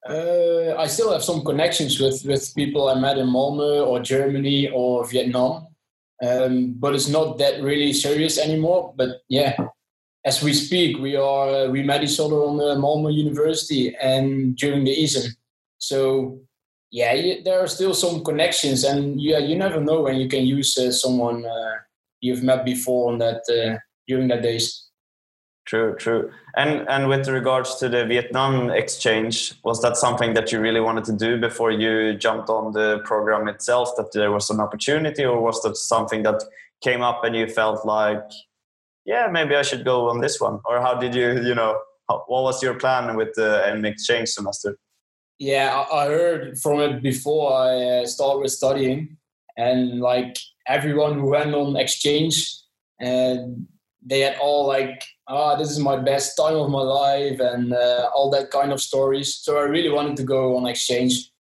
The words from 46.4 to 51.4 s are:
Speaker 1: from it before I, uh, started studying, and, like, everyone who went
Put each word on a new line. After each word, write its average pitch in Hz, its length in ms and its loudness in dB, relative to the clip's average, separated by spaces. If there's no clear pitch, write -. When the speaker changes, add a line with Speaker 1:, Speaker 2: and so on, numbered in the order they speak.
Speaker 1:
from 147 220 0
it 131 220 -2
before 143 500 0
I, 127 500 2
uh, 120 40 -4
started 139 420 0
studying, 135 680 0
and, 123 440 2
like, 123 360 0
everyone 147 540 2
who 139 100 0
went 147 240 2